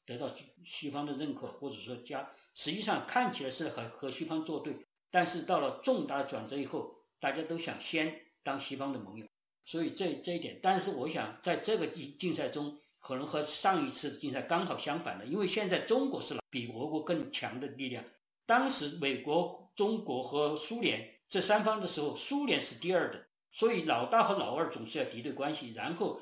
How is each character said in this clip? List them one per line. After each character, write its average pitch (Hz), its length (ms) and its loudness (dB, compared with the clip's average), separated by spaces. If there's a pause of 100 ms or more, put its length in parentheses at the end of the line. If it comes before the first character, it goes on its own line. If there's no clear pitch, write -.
得 123 100 -8
到 123 140 -4 (340)
西 - 260 -8
方 147 140 -4
的 147 100 -2
认 139 200 -2
可， - 140 -8
或 - 200 -10
者 - 80 -8
说 117 200 -10
加， 139 340 -8 (240)
实 - 180 -2
际 208 80 -2
上 202 260 0
看 247 260 4
起 143 120 -4
来 131 60 -2
是 151 180 -2
和， 117 220 -4
和 135 200 -6
西 156 140 -6
方 156 200 -2
作 151 160 -4
对， - 260 -6 (240)
但 175 160 6
是 165 160 -2
到 170 180 4
了 135 220 0
重 220 240 4
大 139 120 0
的 135 60 0
转 110 240 -6
折 131 80 -6
以 139 80 -2
后， - 400 -6 (140)
大 139 140 2
家 156 100 -2
都 165 160 -4
想 - 220 -6
先 160 400 0 (240)
当 139 160 -2
西 - 160 -6
方 139 160 -2
的 120 80 -4
盟 101 180 -12
友， 110 80 -12 (380)
所 165 180 -2
以 151 80 0
这， 175 240 -2
这 - 200 -4
一 170 40 0
点， 123 240 -8
但 185 160 6
是 185 140 0
我 127 160 -2
想 120 340 -4
在 170 140 2
这 220 200 2
个 165 120 2
竞， 143 300 -10
竞 170 160 0
赛 139 140 0
中， 147 300 -4 (220)
可 131 160 -6
能 143 100 -4
和 151 160 0
上 175 420 4
一 127 60 0
次 - 280 -4
竞 139 140 -4
赛 127 100 -2
刚 175 220 2
好 139 140 -2
相 160 220 -2
反 - 180 -6
的， 104 80 -10
因 156 120 0
为 202 80 2
现 202 220 0
在 170 120 4
中 262 280 4
国 - 140 -2
是 - 140 -6 (140)
比 117 220 -4
俄 117 140 -4
国 151 160 -2
更 160 300 -2
强 123 260 -4
的 139 80 -4
力 131 220 -6
量。 117 160 -8 (420)
当 254 220 6
时 170 320 -2
美 139 160 2
国、 165 580 0
中 220 300 2
国 131 180 0
和 147 340 2
苏 233 240 -4
联 117 380 2 (100)
这 196 120 0
三 214 240 6
方 214 160 4
的 185 60 0
时 156 140 -2
候， 147 140 0
苏 285 320 -2
联 156 140 4
是 - 180 -6
第 180 160 2
二 151 160 4
的， - 160 -10 (240)
所 226 220 4
以 170 120 2
老 127 220 2
大 226 160 6
和 202 120 4
老 127 200 0
二 151 160 2
总 117 160 -8
是 151 120 -6
要 131 60 2
敌 113 180 -6
对 143 100 -4
关 147 220 -2
系， 123 180 -8
然 117 240 -4
后 175 260 0